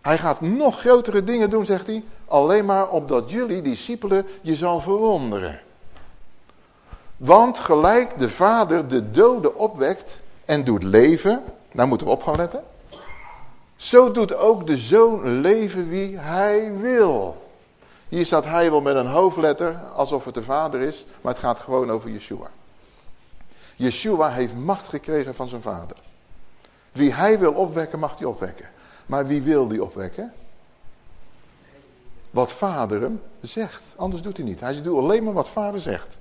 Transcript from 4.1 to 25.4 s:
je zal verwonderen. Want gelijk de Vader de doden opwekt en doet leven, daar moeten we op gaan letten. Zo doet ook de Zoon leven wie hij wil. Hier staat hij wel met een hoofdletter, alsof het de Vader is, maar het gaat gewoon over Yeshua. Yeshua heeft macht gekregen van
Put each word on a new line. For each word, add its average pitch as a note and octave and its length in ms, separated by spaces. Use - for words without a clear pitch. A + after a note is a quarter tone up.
je D#3+ 140
zal E3+ 240
verwonderen. C#3 800
Want G#3+ 420
gelijk F3+ 600
de B2 120
Vader E3+ 580
de A#2 220
doden G3 460
opwekt F#3 680
en D3 200
doet G#2+ 180
leven, D#3 600
daar B2 160
moeten A#2+ 180
we A2 60
op B2+ 100
gaan D3+ 140
letten. F3 280
Zo B3 340
doet G3+ 260
ook G3 300
de D3+ 100
Zoon C3+ 640
leven F#3 480
wie G3 300
hij G3+ 580
wil. G3 720
Hier E3+ 160
staat D#3 200
hij E3+ 260
wel D3+ 100
met C#3 140
een B2+ 120
hoofdletter, E3 680
alsof C#3 300
het B2 100
de A#2 80
Vader C3+ 380
is, D3 260
maar B2 120
het - 100
gaat A#2+ 160
gewoon C3 320
over A2 200
Yeshua. - 400
Yeshua D#3 540
heeft A#2+ 240
macht D#3 340
gekregen C#3+ 460
van B2+ 140